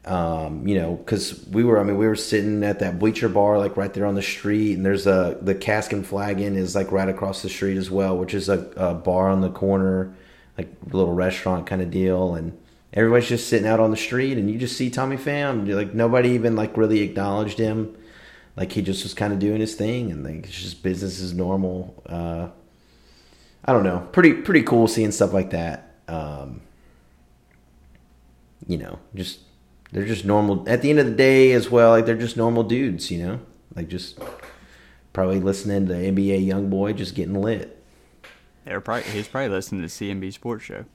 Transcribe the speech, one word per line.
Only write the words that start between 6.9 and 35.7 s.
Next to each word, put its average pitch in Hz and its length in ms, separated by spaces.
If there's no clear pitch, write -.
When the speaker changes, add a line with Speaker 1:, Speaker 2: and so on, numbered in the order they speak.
Speaker 1:
right 95 180
across 95 340
the 95 60
street 95 280
as 92 140
well, 95 260
which 92 160
is 98 160
a, 90 180
a 90 180
bar 92 340
on 95 120
the 92 100
corner, 95 600
like, 85 120
a 95 60
little 87 160
restaurant 92 540
kinda 92 180
deal, 92 480
and 82 240
everybody's 117 340
just 120 200
sitting 110 200
out 110 140
on 110 100
the 107 60
street, 127 400
and 104 120
you 110 80
just 123 200
see 127 120
Tommy 131 280
Pham, 139 580
like, 98 180
nobody 120 360
even, 117 260
like, 107 220
really 107 240
acknowledged 101 580
him. 110 340
Like, 185 160
he 104 100
just 95 220
was 95 100
kinda 101 220
doing 104 240
his 107 160
thing, 113 340
and, 76 140
like, 76 240
it's 90 160
just 85 180
business 92 400
as 90 120
normal. 92 720
Uh, 85 400
I 135 80
don't 107 100
know. 90 300
Pretty, 170 200
pretty 160 300
cool 113 240
seeing 110 240
stuff 98 220
like 95 160
that. 82 460
Um, 73 540
you 87 120
know, - 200
just, 95 260
they're 98 140
just 101 200
normal. 101 420
At 123 140
the 139 80
end 151 100
of 139 60
the 113 60
day 131 400
as 123 180
well, 117 220
like, 113 140
they're 117 100
just 117 220
normal 117 260
dudes, 113 480
you 85 80
know? 98 220
Like, 85 140
just - 280
probably 95 300
listening 98 460